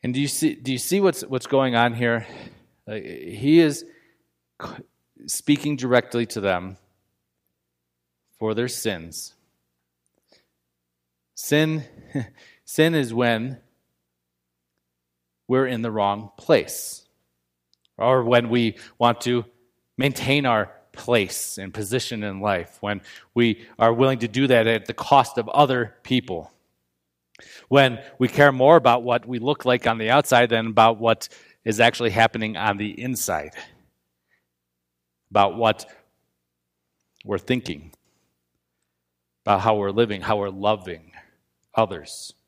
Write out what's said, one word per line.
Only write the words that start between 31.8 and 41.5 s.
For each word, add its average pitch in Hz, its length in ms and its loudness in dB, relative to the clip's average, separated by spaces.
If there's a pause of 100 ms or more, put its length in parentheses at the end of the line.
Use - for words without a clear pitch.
happening 110 480 0
on 101 200 -2
the 104 240 -8
inside, 104 500 -6 (1800)
about 98 240 2
what 110 340 0 (1300)
we're 101 140 -6
thinking, 82 540 -6 (1500)
about 101 160 2
how 110 140 4
we're 98 160 -2
living, 104 300 0
how 107 160 -2
we're 101 120 -4
loving 95 640 -6 (640)